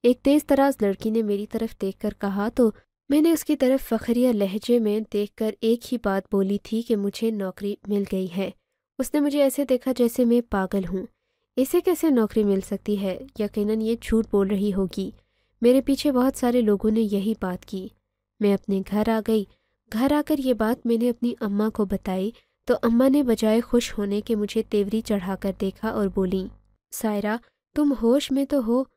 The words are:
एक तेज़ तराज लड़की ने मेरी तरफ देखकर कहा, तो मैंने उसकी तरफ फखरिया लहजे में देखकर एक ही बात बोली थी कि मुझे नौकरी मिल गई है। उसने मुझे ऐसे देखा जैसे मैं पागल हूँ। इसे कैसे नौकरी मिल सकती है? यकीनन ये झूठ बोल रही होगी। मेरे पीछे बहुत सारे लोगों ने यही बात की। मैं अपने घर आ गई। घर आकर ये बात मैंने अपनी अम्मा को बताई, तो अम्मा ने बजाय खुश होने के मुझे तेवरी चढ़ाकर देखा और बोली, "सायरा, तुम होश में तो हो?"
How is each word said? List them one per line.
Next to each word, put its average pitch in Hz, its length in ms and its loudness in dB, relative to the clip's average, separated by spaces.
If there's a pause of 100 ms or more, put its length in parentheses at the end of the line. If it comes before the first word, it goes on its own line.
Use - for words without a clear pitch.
एक 247 160 4
तेज़ 294 240 4
तराज 277 380 4
लड़की 202 280 -2
ने 226 120 0
मेरी 208 240 -2
तरफ 226 340 -6
देखकर 196 340 -6
कहा, 196 340 -4
तो 233 260 2 (360)
मैंने 302 220 4
उसकी 302 240 0
तरफ 269 380 0
फखरिया 240 380 0
लहजे 208 460 0
में 214 240 0 (100)
देखकर 208 500 -4
एक 226 220 2
ही 247 140 -6
बात 196 340 -2
बोली 196 260 0
थी 220 240 -4
कि 233 140 0
मुझे 202 340 -2
नौकरी 202 480 -8 (100)
मिल 202 160 0
गई 190 220 -4
है। 185 280 -6 (440)
उसने 277 220 -2
मुझे 285 180 0
ऐसे 277 260 2
देखा 254 280 0
जैसे 240 320 0
मैं 240 180 4
पागल 196 420 -2
हूँ। 185 240 -6 (500)
इसे 269 220 2
कैसे 330 300 0
नौकरी 220 340 2
मिल 196 160 2
सकती 202 360 -4
है? 196 300 -6 (140)
यकीनन 214 420 -2
ये 220 140 0
झूठ 226 360 0
बोल 196 160 2
रही 202 220 0
होगी। 190 440 -4 (480)
मेरे 247 180 6
पीछे 277 300 0
बहुत 262 260 0
सारे 247 240 2
लोगों 208 300 2
ने 220 100 0
यही 208 420 -2
बात 185 220 -6
की। 190 280 -12 (500)
मैं 202 120 4
अपने 196 260 -2
घर 208 300 -2
आ 220 100 0
गई। 214 280 0 (440)
घर 262 200 2
आकर 294 280 0
ये 254 140 2
बात 226 320 -2
मैंने 233 220 2
अपनी 240 340 -2
अम्मा 208 260 0
को 214 180 -2
बताई, 190 460 -4 (340)
तो 247 80 2
अम्मा 240 340 4
ने 285 140 4
बजाय 226 380 2
खुश 240 320 0
होने 202 280 -4
के 226 140 -4
मुझे 208 280 -2
तेवरी 208 380 -2
चढ़ाकर 196 600 -4
देखा 196 300 -4
और 208 180 -2
बोली, 185 400 -2 (440)
"सायरा, 208 480 -4 (340)
तुम 294 180 2
होश 240 400 2
में 269 140 0
तो 285 140 0
हो?" 247 360 0